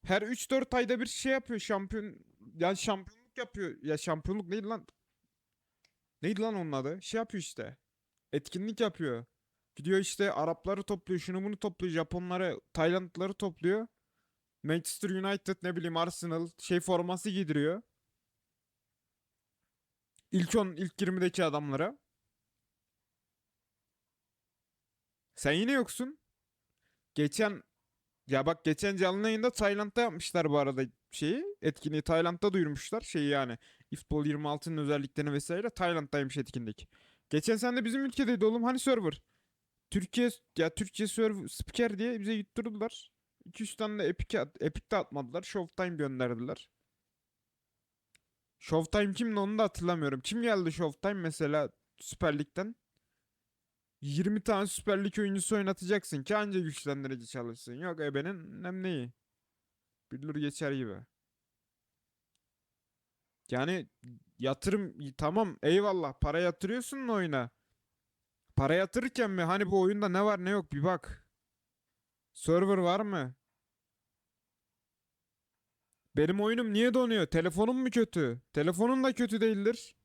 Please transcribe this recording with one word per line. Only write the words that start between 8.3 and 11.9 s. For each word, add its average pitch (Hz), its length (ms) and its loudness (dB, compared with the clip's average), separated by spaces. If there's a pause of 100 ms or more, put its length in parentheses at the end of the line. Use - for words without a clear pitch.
Etkinlik 190 480 -4
yapıyor. 147 440 -2 (520)
Gidiyor 180 220 2
işte 196 340 0
Arapları 175 500 -2
topluyor, 185 380 -4
şunu 185 240 -4
bunu 208 120 -4
topluyor, 185 380 -4